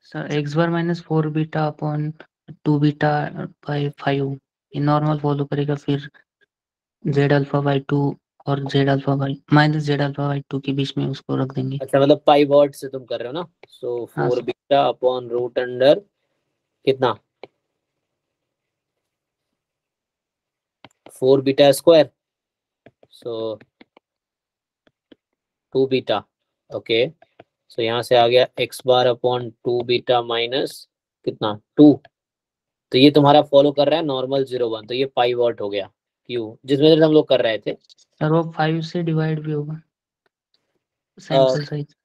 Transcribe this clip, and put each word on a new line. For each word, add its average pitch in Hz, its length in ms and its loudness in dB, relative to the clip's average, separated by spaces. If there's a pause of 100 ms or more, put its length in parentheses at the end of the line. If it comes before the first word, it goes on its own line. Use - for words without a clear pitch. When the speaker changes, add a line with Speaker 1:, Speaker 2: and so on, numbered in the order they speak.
Speaker 1:
सर, 151 220 -12 (100)
X 147 180 -4
bar 165 140 2
minus 170 320 -2
four 160 220 -2 (120)
beta 156 340 -4
upon 151 340 -6 (640)
two 151 140 2
beta 151 320 0 (540)
by 147 120 -6 (240)
five, 139 240 -2 (460)
ये 143 80 -8
normal 147 400 0
follow 143 240 -2
करेगा, 143 300 -4
फिर 143 340 -6 (960)
Z 143 280 0
alpha 143 360 0
by 139 100 0 (140)
two 143 100 0 (440)
और 139 180 -4
Z 139 300 0
alpha 135 280 -2
by, 135 80 -4 (280)
minus 151 300 2
Z 143 180 -2
alpha 143 260 -6
by 143 60 -4 (140)
two 135 120 -6
के 139 80 -6
बीच 139 260 -4
में 139 80 -4
उसको 139 300 -8
रख 135 180 -4
देंगे। 135 280 -6
Speaker 2:
अच्छा, 135 180 0
मतलब 143 260 4
पाइवट 143 480 4
से 135 140 -14
तुम 131 160 -12
कर 113 160 -8
रहे 117 80 -8
हो 127 40 -10
ना, 170 140 -8 (240)
so 120 460 -8
Speaker 1:
हाँ, 143 120 -2
Speaker 2:
four 123 80 0
Speaker 1:
sir। 123 80 -6
Speaker 2:
beta 139 460 0
upon 123 420 -4
root 123 320 -4
under 123 320 2 (880)
कितना, 127 340 0 (4000)
four 135 200 4
beta 139 320 4
square, 160 380 4 (1040)
so 113 440 -10 (2250)
two 131 120 2
beta, 123 360 -2 (480)
okay। 113 360 -2 (640)
So - 100 -8
यहाँ 117 220 -2
से 123 140 2
आ 120 120 6
गया 123 180 4 (140)
X - 260 -6
bar 127 200 4
upon 123 440 -2 (140)
two 123 180 -2
beta 120 400 0
minus 117 680 -6 (380)
कितना, 113 260 -6 (240)
टू। 147 240 8 (920)
तो 127 60 2
ये 143 120 8
तुम्हारा 143 320 6
फॉलो 143 300 4
कर 143 160 0
रहा 151 100 0
है 170 60 -4
normal 135 400 -4
zero 123 240 -4
one, 110 180 -8
तो 120 80 -8
ये 131 100 -2 (120)
पाइवट 120 440 0
हो 104 100 -6
गया 98 160 -6 (400)
Q, 113 380 -10
जिसमें 143 300 4
से 160 100 4
हम 156 80 4
लोग 151 160 4
कर 123 140 2
रहे 110 160 -2
थे। - 160 -8
Speaker 1:
सर, - 580 -8
वो 165 100 2 (140)
फ़ाइव 160 240 -2
से 170 220 -8
divide 160 400 -2
भी 151 100 -8
होगा 151 220 -8
Speaker 2:
अ, - 1500 -20
Speaker 1:
सैंपल 135 440 2
size। 147 300 -10 (100)